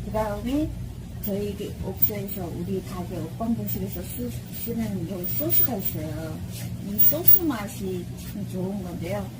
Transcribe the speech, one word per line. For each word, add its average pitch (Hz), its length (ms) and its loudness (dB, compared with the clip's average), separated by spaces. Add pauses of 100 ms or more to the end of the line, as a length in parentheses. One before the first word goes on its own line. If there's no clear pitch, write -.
그 190 80 -2
다음에 220 580 2 (520)
저희 202 520 0 (100)
옥수에서 196 640 0
우리 180 380 0
가게 180 340 -4
옥방분식에서 196 840 0
쓰-, 247 280 -2 (340)
쓰는 208 460 0
요 180 160 -2 (120)
소스가 294 380 4
있어요. - 640 -2 (480)
이 202 120 -2
소스 - 420 6
맛이 202 640 0 (180)
참 202 280 -4
좋은 185 320 0
건데요. 180 460 0 (120)